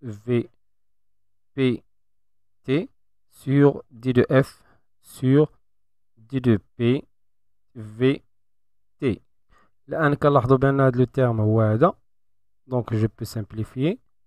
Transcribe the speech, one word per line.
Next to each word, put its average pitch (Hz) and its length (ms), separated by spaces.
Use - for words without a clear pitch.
V, 120 480
P 131 300
T, 156 260
sur 139 640
D 123 220
de 120 120
F - 200
sur 139 500
D 113 220
de 117 200
P, 120 320
V 110 480
T. 123 220
الآن 151 260
كنلاحظوا 135 420
بأن 139 240
هذا 127 160
le 127 80
terme 120 340
هو 110 220
هذا. 113 320
Donc, 123 260
je 110 140
peux 110 180
simplifier. 120 720